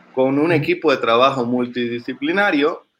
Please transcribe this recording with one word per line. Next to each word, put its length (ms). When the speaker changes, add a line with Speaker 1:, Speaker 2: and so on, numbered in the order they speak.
Speaker 1:
con 240
un 60
Speaker 2:
Ujú. 80
Speaker 1:
equipo 380
de 60
trabajo 480
multidisciplinario, 1400